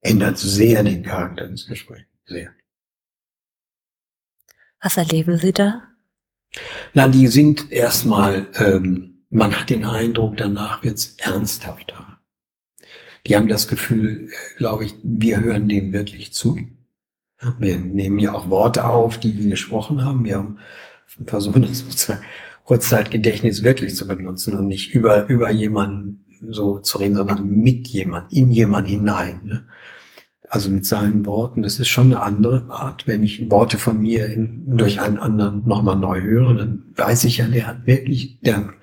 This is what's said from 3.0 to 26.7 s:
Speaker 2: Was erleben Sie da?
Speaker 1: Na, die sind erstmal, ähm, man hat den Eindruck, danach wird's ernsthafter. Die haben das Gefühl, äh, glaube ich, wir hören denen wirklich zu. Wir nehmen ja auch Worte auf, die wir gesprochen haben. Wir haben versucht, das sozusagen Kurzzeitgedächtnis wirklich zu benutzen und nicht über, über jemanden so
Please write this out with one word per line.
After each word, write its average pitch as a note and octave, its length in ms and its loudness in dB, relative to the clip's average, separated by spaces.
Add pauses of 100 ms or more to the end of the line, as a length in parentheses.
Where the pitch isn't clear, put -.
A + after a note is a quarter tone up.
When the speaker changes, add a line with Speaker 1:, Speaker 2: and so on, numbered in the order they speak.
Speaker 2:
Was - 160 -2
erleben E3 420 0
Sie F#3 140 2
da? G#3 300 0 (1120)
Speaker 1:
Na, C3+ 140 6
die C3 180 8
sind D3 440 6
erstmal, G#2 840 0
ähm, F#2 760 0
man G#2 280 2
hat - 120 -6
den A2 140 0
Eindruck, A2+ 520 -2
danach G2+ 460 -6
wird's - 360 -6
ernsthafter. - 1000 -8 (1040)
Die G2+ 100 4
haben G#2+ 120 4
das G#2+ 200 -2
Gefühl, A2 600 -2
äh, - 280 -18
glaube A2 260 -2
ich, G#2 180 -8
wir A2 380 0
hören G#2+ 280 0
denen G2 240 2
wirklich - 400 -6
zu. - 260 -2 (1000)
Wir F#2+ 200 0
nehmen G2 400 -2
ja G#2 140 0
auch - 160 -8
Worte A#2 380 2
auf, A#2 340 2
die G#2 180 -2
wir G#2 120 0
gesprochen A2+ 540 -4
haben. C3 200 0
Wir G2 120 -2
haben G#2 220 -6 (680)
versucht, G#2 360 2
das - 180 -2
sozusagen - 440 -6 (400)
Kurzzeitgedächtnis A2 1000 0
wirklich B2 320 2
zu F#2+ 140 -8
benutzen F#2+ 480 -8
und G2 100 -2
nicht F#2+ 280 -8
über, G#2+ 340 4
über A#2 220 2
jemanden G2+ 760 -2 (240)
so G2+ 320 -2